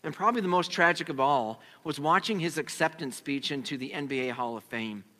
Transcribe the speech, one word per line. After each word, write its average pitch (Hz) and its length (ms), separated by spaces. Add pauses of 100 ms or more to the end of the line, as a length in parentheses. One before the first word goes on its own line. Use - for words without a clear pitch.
And 156 100
probably 226 280
the 185 80
most 175 200
tragic 170 400
of 139 100
all 131 420 (220)
was 147 160
watching 185 400
his 165 180
acceptance 156 580
speech 139 360
into 139 260
the 131 160
N 143 120
B 131 220
A 120 60
Hall 117 240
of 104 80
Fame 110 400 (140)